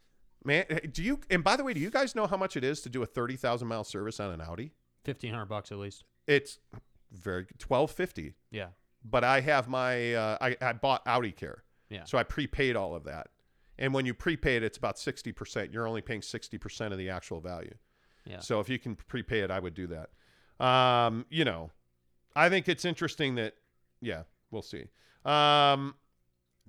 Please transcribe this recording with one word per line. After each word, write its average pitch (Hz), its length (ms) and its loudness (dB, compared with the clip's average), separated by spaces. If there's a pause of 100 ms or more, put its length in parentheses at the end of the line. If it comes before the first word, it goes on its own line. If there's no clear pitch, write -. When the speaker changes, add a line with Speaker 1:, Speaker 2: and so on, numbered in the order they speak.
(440)
Speaker 1:
Man, 156 220 2 (260)
do 160 100 -4
you, 262 280 0
and 175 160 2
by 202 100 6
the 277 80 -2
way, 262 100 -2
do 160 60 -2
you 170 100 -2
guys 269 240 2
know 214 140 0
how 190 80 0
much 190 220 -2
it 127 80 0
is 151 160 -2
to 127 80 -12
do 123 120 -4
a 113 40 0
thirty 127 320 -4
thousand 120 320 0
mile 110 160 -4
service 104 340 -4
on 101 120 -4
an 82 100 -8
Audi? 87 320 -10 (320)
Speaker 2:
Fifteen 127 260 -6
hundred 110 140 -6
bucks 104 260 -8
at 104 60 -8
least. 101 260 -10 (240)
Speaker 1:
It's 143 320 2 (540)
very, 92 320 -4 (140)
twelve 143 320 2
fifty. 90 420 -6 (180)
Speaker 2:
Yeah. 101 160 -8 (380)
Speaker 1:
But 117 180 4
I 135 180 6
have 135 260 4
my, 127 460 0
uh, 110 280 0
I, 123 200 0
I 123 120 0
bought 127 320 2
Audi 120 260 2
Care. - 320 -10 (260)
Speaker 2:
Yeah. 92 160 -12
Speaker 1:
So 131 120 0
I 117 60 4
prepaid 135 520 0
all 92 200 -2
of 78 80 -10
that. 69 240 -10 (500)
And 135 160 0
when 135 120 2
you 123 80 0
prepay 143 420 0
it, 113 80 2
it's - 140 -4
about 104 200 -4
sixty - 340 -6
percent. 101 420 -6
You're 113 140 -4
only 113 140 -4
paying 107 200 -6
sixty - 360 -10
percent 104 360 -8
of 95 40 -6
the 95 120 -6
actual 87 320 -8
value. 87 320 -10 (520)
Speaker 2:
Yeah. 92 140 -14
Speaker 1:
So 107 200 0
if 104 100 -4
you 127 100 -2
can 110 160 -8
prepay 113 460 -4
it, 95 100 0
I 92 80 0
would 90 140 -6
do 90 140 -8
that. 82 220 -10 (560)
Um, 123 640 6
you 160 160 0
know, 82 260 -2 (640)
I 156 140 6
think 180 200 2
it's 175 160 0
interesting 156 500 -2
that, 110 200 -2 (460)
yeah, 87 220 -6 (280)
we'll 110 100 -6
see. - 240 -12 (400)
Um, 147 680 6 (720)